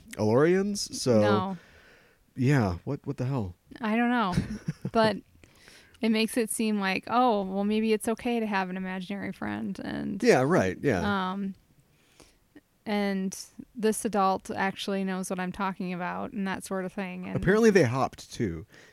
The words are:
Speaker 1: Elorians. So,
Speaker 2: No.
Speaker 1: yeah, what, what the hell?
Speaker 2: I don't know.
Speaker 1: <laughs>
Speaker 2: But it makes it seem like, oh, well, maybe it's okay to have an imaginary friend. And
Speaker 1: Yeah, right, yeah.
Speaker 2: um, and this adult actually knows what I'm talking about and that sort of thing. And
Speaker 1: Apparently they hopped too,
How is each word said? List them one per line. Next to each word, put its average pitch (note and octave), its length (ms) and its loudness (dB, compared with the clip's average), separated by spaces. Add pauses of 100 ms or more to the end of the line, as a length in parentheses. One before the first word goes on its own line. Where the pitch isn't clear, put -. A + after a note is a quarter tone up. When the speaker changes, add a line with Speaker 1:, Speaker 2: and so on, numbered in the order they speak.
(140)
Speaker 1:
Elorians. E3+ 840 2
So, A#2+ 260 4
Speaker 2:
No. G3 360 2 (800)
Speaker 1:
yeah, B2 480 2
what, C#3 220 -6
what C3+ 120 -8
the B2 80 -4
hell? A#2+ 300 -4 (260)
Speaker 2:
I G#3+ 160 -2
don't A#3+ 120 0
know. A#3 300 0
Speaker 1:
<laughs> - 40 0 (500)
Speaker 2:
But A3 240 4 (840)
it A3+ 80 2
makes A3 280 2
it A3 120 0
seem G#3+ 300 0
like, F#3+ 280 -2
oh, A3+ 360 2
well, F#3+ 220 -2
maybe A3 280 2
it's G#3+ 140 -2
okay A#3 320 -2
to A3 80 -2
have F#3+ 240 -2
an F#3 60 -6
imaginary F#3+ 560 -6
friend. G#3 500 -6
And - 400 -6
Speaker 1:
Yeah, F#3+ 200 8
right, C3 380 2
yeah. F#3 520 0
Speaker 2:
um, G3 200 -6 (1300)
and G3 500 -2 (380)
this A3 300 0
adult F#3+ 440 0
actually G3 540 -4
knows F#3+ 260 -4
what F#3 100 -4
I'm F3+ 120 -4
talking F#3+ 420 -4
about F3+ 380 -6
and G3 160 -4
that F#3 160 -6
sort F#3 220 -4
of F#3 80 -8
thing. F#3 340 -8
And F#3+ 80 -6
Speaker 1:
Apparently G#3+ 340 6
they F#3+ 140 8
hopped B2 500 -2
too, E2+ 320 -4 (280)